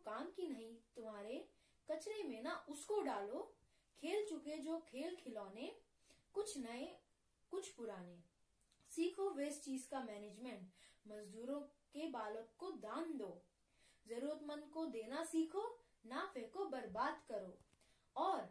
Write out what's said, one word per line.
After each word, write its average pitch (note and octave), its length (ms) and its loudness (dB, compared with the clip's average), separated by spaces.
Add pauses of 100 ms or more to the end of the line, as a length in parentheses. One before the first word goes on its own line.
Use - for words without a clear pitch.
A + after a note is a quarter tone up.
काम B3+ 300 -2
की F4+ 120 2
नहीं A3+ 260 -2 (220)
तुम्हारे, A3 480 -4 (440)
कचरे G#4 400 0
में A3+ 140 -2
ना E4 260 0
उसको G4+ 340 2
डालो। A#3 400 2 (580)
खेल G4+ 280 4
चुके D4+ 300 -2
जो D#4+ 200 0 (100)
खेल D#4 280 -2
खिलौने, A3 540 -6 (640)
कुछ G#4 240 0
नए A#3+ 260 -2 (680)
कुछ F#4+ 180 0
पुराने। F#3 480 -6 (760)
सीखो F#4 420 4
waste C#4+ 300 2
चीज C4 260 -2
का C4+ 100 0
management, G#3 640 -6 (420)
मजदूरों G#3+ 520 -4 (320)
के D4+ 180 0
बालक A3+ 380 -2 (100)
को F4+ 120 -2
दान C#4 480 -2
दो। G3 120 -2 (760)
जरूरतमंद D4 680 -2
को D#4+ 120 2
देना B3 380 0
सीखो, D#4+ 380 6 (440)
ना D#4+ 280 0
फेंको E4 300 0
बर्बाद C4 640 4
करो। G3 300 -2 (580)
और E4 240 6 (100)